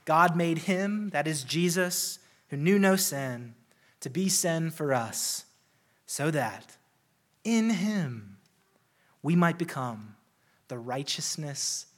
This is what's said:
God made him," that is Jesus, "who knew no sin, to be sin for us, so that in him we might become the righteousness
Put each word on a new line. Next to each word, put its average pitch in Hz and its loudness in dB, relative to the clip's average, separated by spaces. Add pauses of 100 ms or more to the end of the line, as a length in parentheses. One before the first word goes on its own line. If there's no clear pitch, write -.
God 165 6
made 165 2
him," 202 -2
that 147 -2
is 151 -2
Jesus, 170 0 (300)
"who 143 -6
knew 185 4
no 190 6
sin, 127 -4 (440)
to 147 -6
be 180 0
sin 165 0
for 147 -2
us, - -2 (600)
so 147 -2
that 113 -4 (680)
in 226 2
him 160 -2 (840)
we 160 2
might 170 4
become 120 -8 (520)
the 127 -10
righteousness 139 -6 (100)